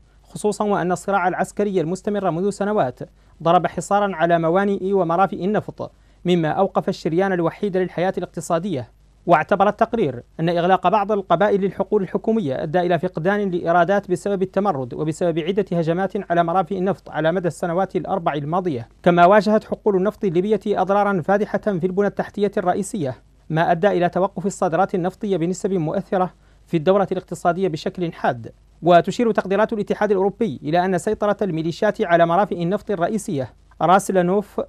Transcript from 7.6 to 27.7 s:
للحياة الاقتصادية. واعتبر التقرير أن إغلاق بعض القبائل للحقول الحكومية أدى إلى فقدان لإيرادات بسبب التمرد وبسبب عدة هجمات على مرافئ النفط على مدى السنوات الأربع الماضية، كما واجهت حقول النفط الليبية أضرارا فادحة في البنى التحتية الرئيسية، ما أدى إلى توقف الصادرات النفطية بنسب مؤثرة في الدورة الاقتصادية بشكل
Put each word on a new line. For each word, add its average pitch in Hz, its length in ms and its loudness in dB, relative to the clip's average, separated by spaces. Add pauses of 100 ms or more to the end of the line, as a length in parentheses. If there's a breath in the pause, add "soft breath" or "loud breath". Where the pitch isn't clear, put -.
للحياة 185 400 -2
الاقتصادية. 170 720 -6 (340)
واعتبر 185 420 4
التقرير 202 560 0 (160)
أن 165 100 0
إغلاق 175 380 2
بعض 202 240 2
القبائل 196 500 2
للحقول 202 400 -2
الحكومية 190 640 -2
أدى 156 160 0
إلى 175 200 2
فقدان 190 520 -2
لإيرادات 175 600 2
بسبب 190 300 -2
التمرد 180 520 -2
وبسبب 160 460 -2
عدة 190 320 -2
هجمات 175 600 -2
على 170 120 4
مرافئ 185 340 -2
النفط 185 320 -4
على 156 220 0
مدى 180 160 -2
السنوات 175 480 -2
الأربع 175 380 -4
الماضية، 151 560 -4 (140)
كما 175 220 8
واجهت 214 380 6
حقول 202 320 -2
النفط 196 280 -2
الليبية 196 440 0
أضرارا 196 540 2
فادحة 202 360 0
في 190 300 -2
البنى 196 200 0
التحتية 202 500 -4
الرئيسية، 180 580 -2 (340)
ما 160 220 2
أدى 170 160 2
إلى 175 220 2
توقف 185 360 -2
الصادرات 185 500 0
النفطية 185 420 -2
بنسب 185 360 -4
مؤثرة 180 600 -2 (340 soft breath)
في 170 100 0
الدورة 185 340 2
الاقتصادية 180 560 -2
بشكل 170 460 -6